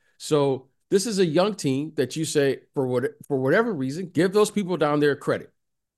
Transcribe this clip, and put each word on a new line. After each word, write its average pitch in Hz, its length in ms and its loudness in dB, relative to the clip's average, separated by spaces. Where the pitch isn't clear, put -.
So 139 500 0
this 196 160 2
is 208 120 -2
a 190 60 4
young 180 300 2
team 143 400 -4
that 127 220 -2
you 160 80 -2
say, 139 340 0
for 139 120 -2
what, 127 200 0
for 139 100 -2
whatever 185 360 2
reason, 151 360 -6
give 180 240 0
those 208 180 2
people 180 260 -2
down 151 220 2
there 147 160 2
credit. 139 360 -6